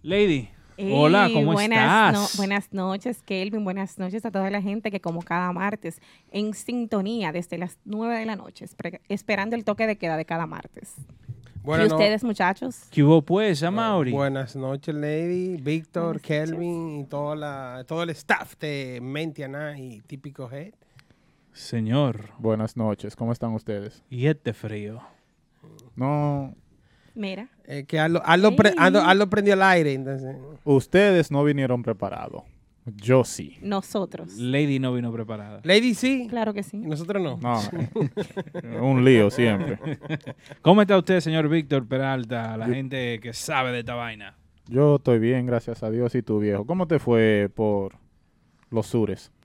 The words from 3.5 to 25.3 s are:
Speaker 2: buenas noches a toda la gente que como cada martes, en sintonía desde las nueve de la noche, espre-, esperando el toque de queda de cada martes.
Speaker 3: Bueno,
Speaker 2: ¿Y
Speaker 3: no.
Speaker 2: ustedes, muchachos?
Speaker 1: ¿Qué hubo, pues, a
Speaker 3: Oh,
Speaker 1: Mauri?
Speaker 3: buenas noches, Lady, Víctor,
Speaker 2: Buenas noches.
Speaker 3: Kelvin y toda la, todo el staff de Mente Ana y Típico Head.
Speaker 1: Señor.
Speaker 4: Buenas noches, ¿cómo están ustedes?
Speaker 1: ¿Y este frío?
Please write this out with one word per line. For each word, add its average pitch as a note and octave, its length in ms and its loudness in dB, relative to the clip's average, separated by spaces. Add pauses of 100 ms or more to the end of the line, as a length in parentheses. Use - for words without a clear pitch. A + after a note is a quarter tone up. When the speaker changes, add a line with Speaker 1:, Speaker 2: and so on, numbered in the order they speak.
Speaker 2:
buenas G3 360 -6
noches F#3+ 260 -6
a A#3 80 -6
toda F#3+ 180 -2
la G3+ 100 -4
gente G#3 300 -4
que G3 100 -6
como E3+ 220 -6
cada F3+ 300 -2
martes, F3+ 480 -6 (320)
en G#3+ 220 -4
sintonía A3 760 -4
desde E3+ 280 -8
las F3 260 -8
nueve A3 340 -4
de A3 80 -6
la A3 80 -6
noche, - 300 -16
espre-, F3+ 440 -12
esperando G#3 460 -2
el A#3 100 -6
toque A3 220 0
de G#3+ 100 0
queda E3 200 -2
de D#3+ 80 -4
cada E3 220 -4
martes. - 480 -16 (680)
Speaker 3:
Bueno, D#3 220 4
Speaker 2:
¿Y G#3+ 40 6
Speaker 3:
no. D#3+ 60 4
Speaker 2:
ustedes, G#3 300 2
muchachos? G#3 680 -2
Speaker 1:
¿Qué D3 140 4
hubo, D#3 180 8
pues, F3+ 400 0
a E3 60 0
Speaker 3:
Oh, F#3 40 -2
Speaker 1:
Mauri? G3+ 380 0
Speaker 3:
buenas C#3 460 -2
noches, C#3 400 -6
Lady, E3+ 600 -4
Víctor, D#3+ 600 -4
Speaker 2:
Buenas - 20 -20
noches. D#3 280 -2
Speaker 3:
Kelvin E3 500 -6
y C#3 40 -10
toda D3 320 -6
la, C3+ 500 -12
todo E3+ 160 -4
el E3+ 80 -4
staff - 480 -4
de C#3 420 -8
Mente C#3+ 440 -8
Ana D3 340 -10
y B2+ 220 -16
Típico C#3 500 -16
Head. D3+ 220 -14 (800)
Speaker 1:
Señor. A2+ 840 -2
Speaker 4:
Buenas A2 380 -2
noches, G#2+ 380 -4
¿cómo A#2 160 -4
están A#2 220 -4
ustedes? G#2 580 -8
Speaker 1:
¿Y B2+ 160 -4
este C#3+ 280 -2
frío? G#2+ 460 -12 (960)